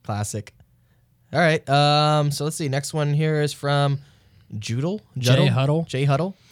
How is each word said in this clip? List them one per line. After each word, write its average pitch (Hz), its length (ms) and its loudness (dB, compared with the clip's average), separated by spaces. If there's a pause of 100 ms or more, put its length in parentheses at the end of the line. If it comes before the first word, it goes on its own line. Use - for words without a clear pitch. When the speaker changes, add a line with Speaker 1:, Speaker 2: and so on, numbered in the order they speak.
Speaker 1:
Classic. 104 480 -6 (800)
All 135 80 0
right, 156 280 2
um, 147 640 4
so 143 120 -6
let's 156 120 -4
see. 156 120 -4
Next 139 260 -4
one 147 200 0
here 156 260 0
is 147 120 0
from 143 460 0 (560)
Judel? 131 460 -4 (180)
Speaker 2:
Jay 123 180 4
Speaker 1:
Judel? 143 140 4
Speaker 2:
Huddle. 139 340 0
Speaker 1:
Jay 160 200 -4
Huddle. 147 320 0 (160)